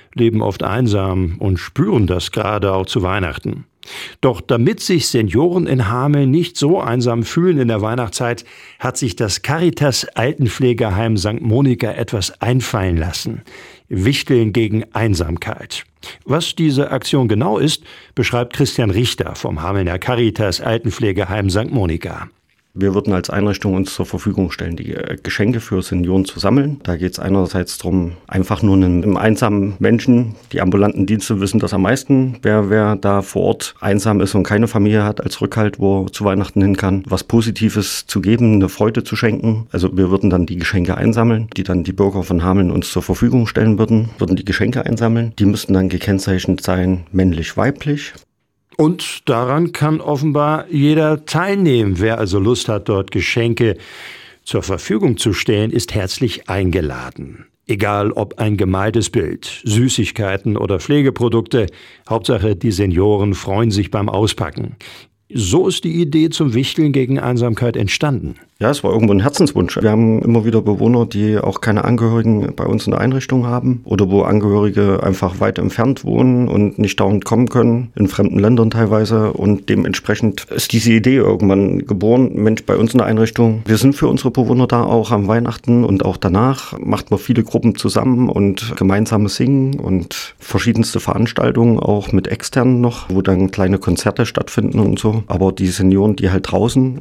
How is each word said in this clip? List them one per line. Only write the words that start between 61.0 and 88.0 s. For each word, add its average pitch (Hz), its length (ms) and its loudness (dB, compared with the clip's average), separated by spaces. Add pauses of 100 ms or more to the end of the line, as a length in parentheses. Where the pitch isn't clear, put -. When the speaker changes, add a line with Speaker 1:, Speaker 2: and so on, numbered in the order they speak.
Speaker 1:
Hauptsache, 110 480 0
die 107 160 -2
Senioren 98 640 2
freuen 104 380 -2
sich 95 180 -2
beim 104 200 -2
Auspacken. 101 680 -4 (580)
So 123 340 0
ist - 160 -2
die 165 160 -2
Idee 160 300 2
zum 143 240 0
Wichteln 139 380 0
gegen 135 280 0
Einsamkeit 120 580 0
entstanden. 107 580 -2 (240)
Speaker 2:
Ja, 110 120 2
es 143 120 -4
war 95 80 2
irgendwo 107 220 4
ein 101 60 4
Herzenswunsch. 104 600 0
Wir 110 120 2
haben 110 320 4
immer 117 200 2
wieder 113 200 2
Bewohner, 113 420 2
die 107 320 0
auch - 240 -2
keine 107 220 0
Angehörigen 113 720 2
bei - 100 -4
uns - 220 -2
in 98 40 2
der - 100 0
Einrichtung 131 440 0
haben 123 380 -2
oder 98 260 2
wo 98 140 4
Angehörige 101 800 2
einfach 95 360 0
weit 101 200 0
entfernt 117 440 -2
wohnen 123 440 2
und 104 320 0
nicht 101 200 0
dauernd 98 240 2
kommen 120 260 2
können, 120 440 2
in 101 140 2
fremden 101 320 0
Ländern 113 320 4
teilweise. 107 640 2
Und 101 360 0
dementsprechend 101 760 0
ist - 280 -6
diese 117 180 2
Idee 120 260 4
irgendwann 98 680 2
geboren, 110 480 2
Mensch, 110 320 0
bei 95 120 2
uns 113 160 2
in 127 40 2
der 123 80 4
Einrichtung, 113 600 2
wir 110 120 4
sind 131 180 4
für - 120 0
unsere 123 240 0
Bewohner 123 340 2
da, 120 200 2
auch 110 260 0
am 104 160 2
Weihnachten 120 560 2
und 98 200 2
auch 92 140 0
danach 110 600 0
macht - 320 -4
man 104 80 2
viele 117 240 2
Gruppen 117 320 0
zusammen 120 520 0